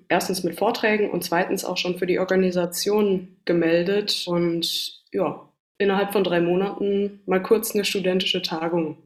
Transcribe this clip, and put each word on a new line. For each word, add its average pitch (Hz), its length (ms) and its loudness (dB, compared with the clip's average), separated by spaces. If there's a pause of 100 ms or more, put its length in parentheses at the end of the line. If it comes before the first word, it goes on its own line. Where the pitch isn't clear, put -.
erstens 185 340 0
mit 170 140 -2
Vorträgen 214 540 0
und 175 120 -4
zweitens 185 420 -2
auch 180 120 -4
schon 180 200 -4
für 180 100 -4
die 175 120 0
Organisation 185 1300 0
gemeldet 175 840 0
und 170 720 -2 (120)
ja, 180 320 -2 (360)
innerhalb 196 320 2
von 196 120 4
drei 175 160 2
Monaten 202 840 0
mal 185 140 2
kurz 220 320 2
eine 202 120 0
studentische 185 580 0
Tagung 165 640 -2